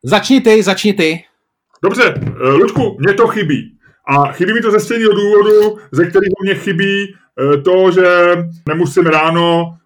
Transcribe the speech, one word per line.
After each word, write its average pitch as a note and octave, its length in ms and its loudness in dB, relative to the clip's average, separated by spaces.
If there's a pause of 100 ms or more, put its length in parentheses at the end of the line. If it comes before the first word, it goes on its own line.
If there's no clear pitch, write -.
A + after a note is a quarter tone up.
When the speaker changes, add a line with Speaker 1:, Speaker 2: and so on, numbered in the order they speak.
Speaker 1:
Začni G#3 380 0
ty, A3 220 2
začni G3 300 -2
ty. E3 300 -4 (600)
Speaker 2:
Dobře, A3 340 0
eh, - 320 -4
Ludku, F#3+ 500 0
mně F3 140 0
to A#3 140 2
chybí. D3+ 420 -4 (380)
A - 240 0
chybí F3+ 220 -4
mi A#3 80 -2
to A3 100 0
ze G#3+ 80 2
stejného A3 340 0
důvodu, G#3 640 2 (140)
ze D#3 140 0
kterého F#3 380 0
mě G3 120 -2
chybí, G3 600 -4 (400)
eh, - 20 -2
to, F#3 340 2
že F3 440 4 (320)
nemusím E3+ 380 0
ráno E3 680 0 (120)